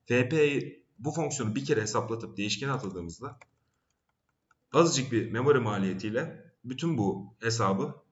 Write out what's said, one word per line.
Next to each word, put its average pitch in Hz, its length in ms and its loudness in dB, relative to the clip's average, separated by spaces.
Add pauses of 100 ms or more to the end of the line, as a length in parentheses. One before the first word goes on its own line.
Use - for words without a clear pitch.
F 120 240 2
P'yi, 147 560 2 (120)
bu 139 140 -4
fonksiyonu 135 440 -2
bir 139 100 -2
kere 120 160 2
hesaplatıp 107 560 -4
değişkene 107 340 -2
atadığımızda 90 680 -8 (1300)
azıcık 139 380 4
bir 110 200 0
memori 131 280 4
maliyetiyle 107 960 -2 (100)
bütün 135 340 -2
bu 92 420 -2
hesabı 113 560 0 (160)